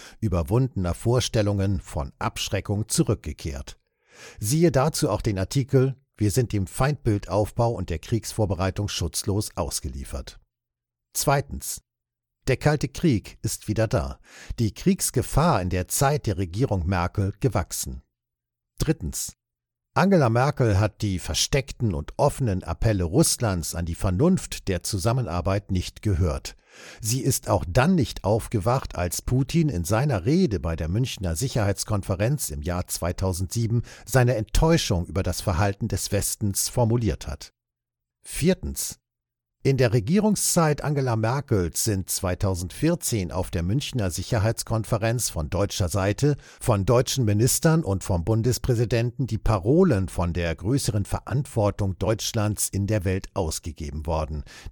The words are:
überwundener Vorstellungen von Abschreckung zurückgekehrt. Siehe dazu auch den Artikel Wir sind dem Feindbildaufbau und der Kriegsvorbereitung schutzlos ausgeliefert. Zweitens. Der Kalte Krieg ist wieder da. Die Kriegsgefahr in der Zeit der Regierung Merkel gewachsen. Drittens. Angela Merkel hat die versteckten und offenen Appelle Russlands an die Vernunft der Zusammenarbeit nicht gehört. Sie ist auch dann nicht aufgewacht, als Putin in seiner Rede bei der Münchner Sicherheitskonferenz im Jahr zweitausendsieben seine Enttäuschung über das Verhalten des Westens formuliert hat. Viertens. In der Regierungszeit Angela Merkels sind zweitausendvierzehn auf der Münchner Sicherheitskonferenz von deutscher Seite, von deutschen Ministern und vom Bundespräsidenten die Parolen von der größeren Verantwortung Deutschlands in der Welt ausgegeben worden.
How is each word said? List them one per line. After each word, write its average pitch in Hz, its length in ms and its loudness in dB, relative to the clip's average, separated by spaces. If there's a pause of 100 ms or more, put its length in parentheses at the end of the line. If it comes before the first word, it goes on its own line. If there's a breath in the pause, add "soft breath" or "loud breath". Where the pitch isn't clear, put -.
(180 loud breath)
überwundener 95 760 0
Vorstellungen 101 840 0
von 71 380 -8
Abschreckung 104 680 -4
zurückgekehrt. - 920 -2 (640 loud breath)
Siehe 151 320 4
dazu 143 360 2
auch 101 140 0
den 101 160 0
Artikel 131 560 2 (240)
Wir 107 120 4
sind 117 240 0
dem 101 120 0
Feindbildaufbau 117 1040 0
und 92 180 -6
der 80 80 -2
Kriegsvorbereitung 95 880 -2
schutzlos - 680 -2
ausgeliefert. - 880 -6 (720)
Zweitens. - 680 -2 (640)
Der 127 100 2
Kalte 147 320 2
Krieg - 540 0
ist - 260 -6
wieder 110 180 0
da. 67 320 -2 (400 loud breath)
Die 110 140 0
Kriegsgefahr 147 880 0
in 90 80 -2
der 90 200 -2
Zeit 139 360 0
der 90 140 -2
Regierung 95 480 -2
Merkel 95 540 0
gewachsen. 67 600 -2 (800)
Drittens. - 560 -4 (580)
Angela 156 380 4
Merkel 120 480 4
hat 107 240 0
die 95 160 0
versteckten - 760 -2
und 73 220 -6
offenen 117 460 0
Appelle 90 420 0
Russlands 95 720 2
an 87 120 -4
die 82 80 -4
Vernunft 131 760 0
der 90 140 -2
Zusammenarbeit 98 880 -2
nicht - 320 -2
gehört. 82 520 0 (460 loud breath)
Sie 117 220 -2
ist - 260 -2
auch 95 180 2
dann 131 280 4
nicht - 300 0
aufgewacht, 113 720 0
als 87 260 -4
Putin 143 480 2
in 87 140 -2
seiner 113 420 0
Rede 147 340 2
bei 82 160 -2
der 80 120 -2
Münchner 95 460 -2
Sicherheitskonferenz 104 1160 -2
im 73 100 -8
Jahr 87 260 -4
zweitausendsieben 95 920 -2 (240 loud breath)
seine 123 300 4
Enttäuschung 110 720 2
über 92 160 0
das 87 180 -4
Verhalten 101 480 0
des - 240 -4
Westens - 560 0
formuliert 117 580 0
hat. - 280 -12 (680)
Viertens. - 760 -2 (640)
In 135 160 4
der 123 140 4
Regierungszeit 160 920 2
Angela 135 320 0
Merkels 110 640 0
sind 95 260 0
zweitausendvierzehn 95 1200 -2
auf 92 180 -4
der 85 140 -2
Münchner 104 480 -2
Sicherheitskonferenz 113 1160 -2
von 76 220 -6
deutscher 95 380 0
Seite, 104 480 0 (240 loud breath)
von 101 240 2
deutschen 123 400 2
Ministern 110 580 4
und 98 220 -2
vom 85 200 -2
Bundespräsidenten 117 1040 0
die 107 120 -2
Parolen 113 720 4
von 87 240 -2
der 85 220 0
größeren 107 500 -2
Verantwortung 104 920 -2
Deutschlands 104 720 0
in 98 180 -2
der 101 180 0
Welt 95 300 -2
ausgegeben 76 720 -6
worden. 78 380 -4 (260 loud breath)